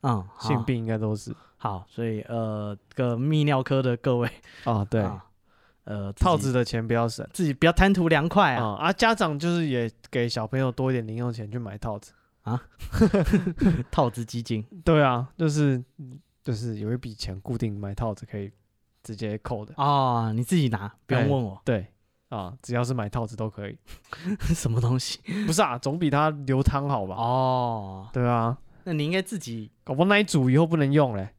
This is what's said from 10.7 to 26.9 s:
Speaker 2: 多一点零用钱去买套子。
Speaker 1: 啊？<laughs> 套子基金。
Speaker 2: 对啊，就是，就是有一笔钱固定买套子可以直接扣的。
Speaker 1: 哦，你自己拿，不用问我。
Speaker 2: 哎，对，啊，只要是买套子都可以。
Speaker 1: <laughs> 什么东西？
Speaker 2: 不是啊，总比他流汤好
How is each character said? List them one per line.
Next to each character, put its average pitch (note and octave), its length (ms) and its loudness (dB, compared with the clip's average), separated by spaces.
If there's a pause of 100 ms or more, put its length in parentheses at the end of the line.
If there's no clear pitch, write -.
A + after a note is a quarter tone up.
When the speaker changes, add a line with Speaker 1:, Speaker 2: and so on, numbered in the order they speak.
Speaker 2:
多 C3 180 0
一 C3 40 2
点 A#2 120 -2
零 A2 80 -8
用 A#2+ 180 -4
钱 A2 160 -8
去 A#2+ 120 -6
买 G#2 180 -10
套 G#2+ 180 -4
子。 - 140 -16 (340)
Speaker 1:
啊？ A#2+ 180 -4 (680)
<laughs> F3+ 600 2
套 C3+ 180 2
子 A#2 160 -6
基 A#2 180 -8
金。 A2+ 220 -4 (180)
Speaker 2:
对 D#3+ 200 6
啊， B2+ 340 2
就 D#3+ 140 0
是， C#3+ 340 2 (580)
就 B2+ 120 -4
是 A2 240 -6
有 G#2 160 -4
一 - 20 -4
笔 B2 160 -10
钱 F#2+ 300 -10
固 A#2+ 160 -6
定 G#2 200 -2
买 G2+ 160 -6
套 A2 200 -4
子 - 100 -14
可 - 140 -10
以 G2 120 -8 (520)
直 A2+ 120 -12
接 G#2+ 240 -6
扣 G#2+ 280 -8
的。 C#3+ 100 -20
Speaker 1:
哦， C3 580 2
你 A#2 80 0
自 F#3 140 0
己 C#3+ 120 4
拿， G#2 220 -2 (140)
不 - 80 -4
用 B2 160 4
问 C3+ 140 2
我。 G2 140 -6
Speaker 2:
哎， - 100 -20
对， G#2 200 0 (440)
啊， G2+ 320 -8
只 B2 100 -8
要 A#2+ 100 0
是 B2 120 -2
买 A2 120 -4
套 A#2 200 -4
子 A2 100 -12
都 A2 140 -4
可 G2+ 180 -12
以。 A2 80 -14 (360)
Speaker 1:
<laughs> F#3 280 -8 (140)
什 - 160 -2
么 A2+ 100 0
东 A#2+ 180 2
西？ - 220 -6 (260)
Speaker 2:
不 D#3+ 60 0
是 F3 80 2
啊， C3+ 160 2
总 C#3 220 -4
比 E3+ 100 2
他 D3 220 2
流 C3+ 320 0
汤 C#3 260 2
好 A#2+ 160 -2